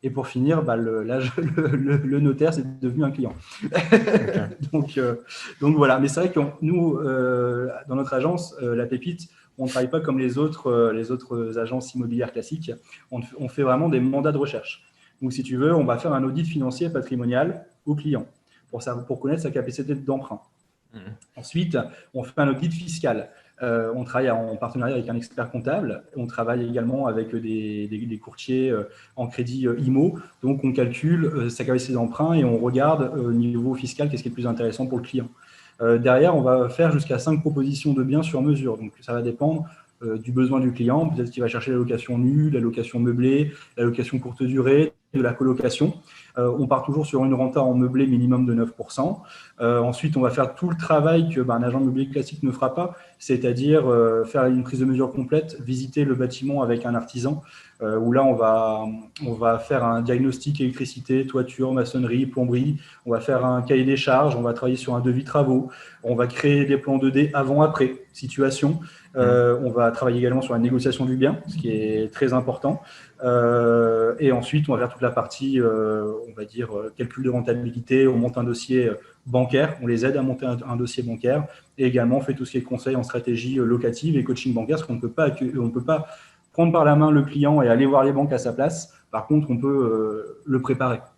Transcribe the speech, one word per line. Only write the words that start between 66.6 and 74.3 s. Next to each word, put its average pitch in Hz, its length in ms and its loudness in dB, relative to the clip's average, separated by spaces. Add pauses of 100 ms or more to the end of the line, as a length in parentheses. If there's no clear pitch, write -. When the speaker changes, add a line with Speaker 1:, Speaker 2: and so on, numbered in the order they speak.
Speaker 1:
des 139 100 4
plans 135 220 0
deux 135 120 2
D 143 240 2
avant-après 139 600 2 (160)
situation. 135 640 0 (380)
Euh, 123 420 4
Speaker 2:
Mmh. 135 60 -4
Speaker 1:
on 123 60 0
va 117 200 4
travailler 120 280 0
également 123 220 2
sur 127 140 -4
la 117 60 0
négociation 127 440 0
du 127 120 0
bien, 131 320 0
ce - 80 -8
qui 123 120 -4
est 107 440 -2
très 131 200 0
important. 127 480 -2 (440)
Euh, 117 960 4
et 135 120 4